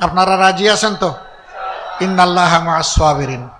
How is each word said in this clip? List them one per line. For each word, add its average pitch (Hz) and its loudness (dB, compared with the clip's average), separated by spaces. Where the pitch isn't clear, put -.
আপনারা 185 2
রাজি 190 4
আছেন 208 0
তো? 170 -2
ইন্নাল্লাহা 180 2
মা'আস 165 -2
সাবিরিন। 139 0